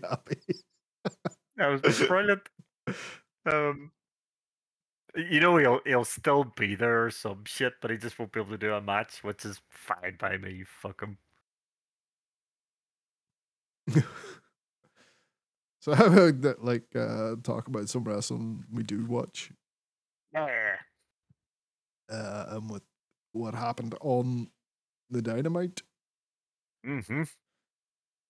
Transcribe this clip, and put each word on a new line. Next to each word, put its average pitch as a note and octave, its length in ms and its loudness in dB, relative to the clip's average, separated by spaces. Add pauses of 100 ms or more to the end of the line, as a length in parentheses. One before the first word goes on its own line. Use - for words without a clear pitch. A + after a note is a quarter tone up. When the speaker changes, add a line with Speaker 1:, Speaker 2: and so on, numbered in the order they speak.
Speaker 1:
happy. - 300 -6 (680)
<laughs> G3 60 -4 (460)
Speaker 2:
That C#3+ 280 2
was A#2+ 220 4
brilliant. G3 340 2 (1080)
Um, D3 420 -2 (1200)
you E3 240 2
know F3 160 8
he'll, C3+ 300 8
he'll B2+ 180 4
still C#3+ 400 2 (140)
be G2+ 180 -2
there A#2 300 2
or A2+ 60 -2
some G#2 340 -10
shit, B2+ 360 -2
but A2+ 100 -4
he A2+ 60 -4
just A2+ 220 -10
won't A2 140 -10
be A2+ 80 -2
able G2+ 100 -10
to A2 60 -8
do G#2+ 160 -2
a G#2 80 -2
match, G2+ 420 -4
which G#2 220 -8
is G2+ 240 -10
fine F#2 500 -8
by G2 180 -2
me. F#2+ 280 -12
Fuck - 360 -14
him. G#2 160 -10 (2750)
Speaker 1:
<laughs> C#3 160 4 (1800)
So D3+ 140 0
how G3 120 10
about E3+ 360 8
that, B2 240 0
like, A#2+ 300 -2
uh, A2 480 -2
talk A#2 240 -4
about G#2+ 220 -6
some B2 160 -4
wrestling A2 680 -6
we A2+ 80 -4
do G#2+ 240 -6
watch? - 460 -6 (840)
Speaker 2:
Yeah. A#2+ 440 -2 (1300)
Speaker 1:
Uh, G#2 380 -8
and G#2+ 220 -10
with G2+ 100 -10 (520)
what A#2 200 -6
happened A#2 480 -6
on B2 480 0 (600)
the B2 100 -2
Dynamite. E3 600 -2 (1000)
Speaker 2:
Mm-hmm. B2+ 380 -6 (1080)